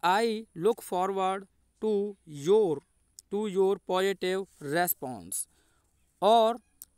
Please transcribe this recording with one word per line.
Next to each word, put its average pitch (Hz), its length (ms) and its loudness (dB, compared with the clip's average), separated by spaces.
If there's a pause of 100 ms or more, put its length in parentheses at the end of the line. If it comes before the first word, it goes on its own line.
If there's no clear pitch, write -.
I 220 420 0 (120)
look 214 340 0
forward 190 540 -2 (380)
to 208 300 0 (340)
your, 196 280 4 (580)
to 202 220 -4
your 196 220 2 (120)
positive 185 560 -2 (160)
response, 139 840 -4 (720)
और 226 380 4 (380)